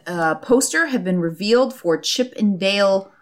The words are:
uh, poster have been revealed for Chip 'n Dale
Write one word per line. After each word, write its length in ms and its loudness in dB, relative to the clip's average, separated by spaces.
uh, 300 -2
poster 500 0
have 180 -2
been 160 0
revealed 540 0
for 240 0
Chip 400 -4
'n 180 0
Dale 540 0